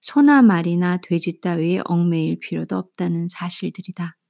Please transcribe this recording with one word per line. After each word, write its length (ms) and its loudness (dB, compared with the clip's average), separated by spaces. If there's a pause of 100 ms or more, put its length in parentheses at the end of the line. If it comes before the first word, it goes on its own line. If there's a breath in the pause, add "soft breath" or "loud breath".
소나 400 6
말이나 560 2
돼지 420 -4
따위에 440 -2
얽매일 560 0
필요도 360 -8
없다는 540 -6
사실들이다. 840 -10 (120)